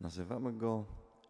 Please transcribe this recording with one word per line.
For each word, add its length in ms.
„Nazywamy 520
go 320